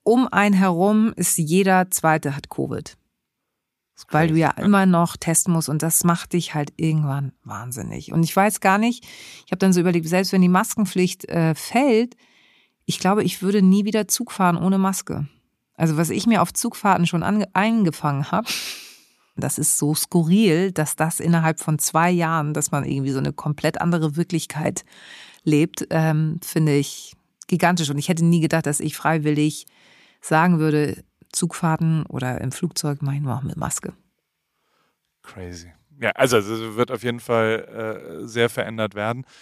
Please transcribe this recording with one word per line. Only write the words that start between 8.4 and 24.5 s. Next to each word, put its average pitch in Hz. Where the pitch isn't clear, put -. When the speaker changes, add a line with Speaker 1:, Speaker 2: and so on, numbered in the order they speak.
Speaker 1:
gar 190
nicht, 240
ich -
hab 185
dann 190
so 180
überlegt, 170
selbst 185
wenn 190
die 180
Maskenpflicht, 185
äh, 160
fällt, 240
ich -
glaube, 202
ich -
würde 202
nie 190
wieder 214
Zug -
fahren 175
ohne 190
Maske. 190
Also 160
was 165
ich -
mir 220
auf 175
Zugfahrten 185
schon 160
ange-, 208
eingefangen 180
hab, 214
das 139
ist -
so 151
skurril, 180
dass 156
das 160
innerhalb 160
von 156
zwei 170
Jahren, 160
dass 147
man 139
irgendwie 139
so 131
eine 143
komplett 151
andere 160
Wirklichkeit 165